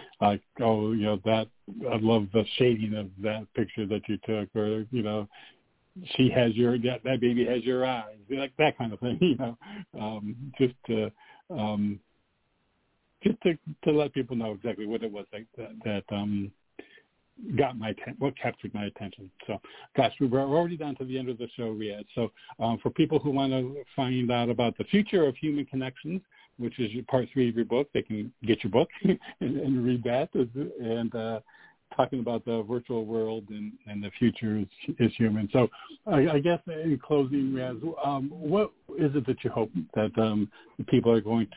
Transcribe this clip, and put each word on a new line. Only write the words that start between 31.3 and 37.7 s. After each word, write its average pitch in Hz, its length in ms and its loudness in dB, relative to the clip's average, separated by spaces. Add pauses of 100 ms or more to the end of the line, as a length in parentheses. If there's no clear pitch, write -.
talking 127 240 0
about 117 260 -4
the 113 180 -2
virtual 117 420 -4
world 110 440 -4
and, 104 220 -8 (140)
and 104 180 -8
the 101 140 -6
future 110 400 2
is, - 400 -6
is 113 200 4
human. 107 360 2
So, 123 140 6 (400)
I, 160 220 4
I 147 100 4
guess 170 280 2
in 156 360 -2
closing, 139 480 2
Riaz, 127 300 -4 (220)